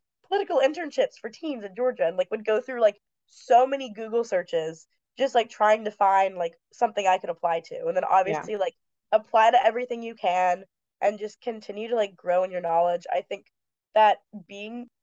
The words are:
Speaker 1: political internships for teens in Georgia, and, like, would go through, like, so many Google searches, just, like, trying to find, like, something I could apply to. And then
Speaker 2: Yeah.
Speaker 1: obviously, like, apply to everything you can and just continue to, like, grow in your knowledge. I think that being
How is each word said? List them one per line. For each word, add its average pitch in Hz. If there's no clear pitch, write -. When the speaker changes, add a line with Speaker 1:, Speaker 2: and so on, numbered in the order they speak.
Speaker 1:
political 381
internships 285
for 233
teens 247
in 190
Georgia, 226
and, 175
like, 185
would 220
go 214
through, 247
like, 208
so 254
many 269
Google 220
searches, 165
just, 254
like, 226
trying 214
to 208
find, 196
like, 170
something 214
I 185
could 190
apply 170
to. 165
And 175
then 180
Speaker 2:
Yeah. 175
Speaker 1:
obviously, 214
like, 185
apply 220
to 240
everything 233
you 226
can 185
and 208
just 214
continue 220
to, 240
like, 202
grow 175
in 185
your 180
knowledge. 175
I 180
think -
that 208
being 220